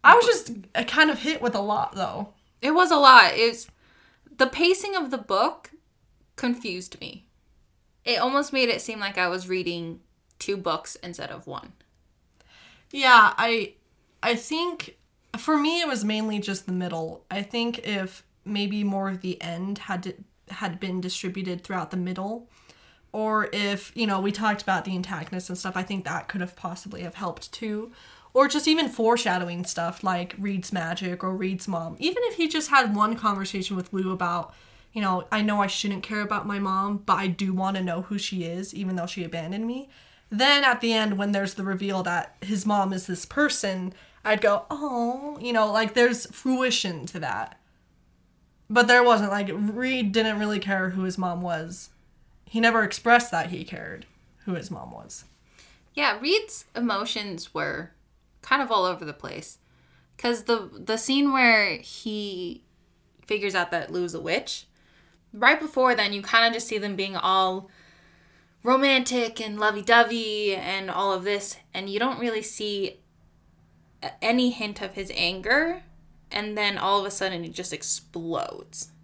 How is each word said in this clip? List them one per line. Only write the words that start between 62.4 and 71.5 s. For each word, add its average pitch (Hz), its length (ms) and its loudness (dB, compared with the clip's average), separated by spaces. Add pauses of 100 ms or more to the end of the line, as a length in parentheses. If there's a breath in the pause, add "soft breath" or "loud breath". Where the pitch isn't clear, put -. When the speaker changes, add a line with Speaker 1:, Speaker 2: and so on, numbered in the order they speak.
Speaker 2:
figures 202 300 -2
out 175 160 0
that 170 200 -4
Lou's 175 240 -4
a 160 60 -6
witch, - 440 -4 (680 soft breath)
right 254 260 4
before 254 360 2
then, 202 180 0
you 202 80 -4
kinda 226 300 4
just 226 160 -6
see 220 100 -2
them 202 180 -4
being 196 220 -4
all 190 520 2 (920 soft breath)
romantic 247 760 2
and 208 200 -8
lovey-dovey 214 960 4
and 190 340 -4
all 190 240 0
of 185 100 -2
this, 202 340 -2 (160)